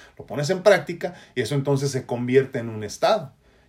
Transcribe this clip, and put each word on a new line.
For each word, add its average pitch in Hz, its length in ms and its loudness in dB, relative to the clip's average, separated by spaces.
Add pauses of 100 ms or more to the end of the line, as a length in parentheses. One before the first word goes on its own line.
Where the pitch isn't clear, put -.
(180)
Lo - 80 -16
pones 139 240 -6
en 185 140 -2
práctica 160 500 2 (220)
y 123 60 -2
eso - 120 -4
entonces 139 380 0
se 131 160 -6
convierte 127 500 2
en 117 120 -8
un 107 140 -8
estado. 165 500 -2 (360)